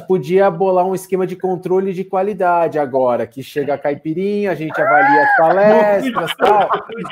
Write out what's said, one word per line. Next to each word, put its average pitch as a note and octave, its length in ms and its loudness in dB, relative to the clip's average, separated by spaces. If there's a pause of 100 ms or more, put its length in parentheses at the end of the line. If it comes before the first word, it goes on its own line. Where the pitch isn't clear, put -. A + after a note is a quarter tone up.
podia F#3 420 2
bolar F#3 380 0
um F#3+ 80 -2
esquema F#3 320 -4
de F3+ 80 -10
controle F#3 580 -2
de F#3 120 -6
qualidade F3+ 760 0
agora, B2 480 0
que - 160 -14
chega C#3+ 320 -4
a - 20 -4
caipirinha, F3 720 -4
a E3+ 60 -4
gente D#3 260 -6
avalia G5+ 420 4
as G#5 140 2
palestras G3+ 920 2
e - 60 -12
tal, G#3 320 4 (420)